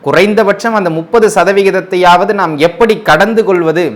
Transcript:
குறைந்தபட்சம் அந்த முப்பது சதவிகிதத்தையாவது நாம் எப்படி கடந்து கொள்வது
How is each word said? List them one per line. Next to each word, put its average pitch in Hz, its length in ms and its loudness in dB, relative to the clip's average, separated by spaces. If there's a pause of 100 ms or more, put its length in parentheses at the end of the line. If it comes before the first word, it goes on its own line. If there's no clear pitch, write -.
குறைந்தபட்சம் 196 720 0
அந்த 196 160 -2
முப்பது 165 380 0
சதவிகிதத்தையாவது 185 1040 0
நாம் 170 240 -4
எப்படி 175 440 2
கடந்து 208 420 0
கொள்வது 175 420 0 (100)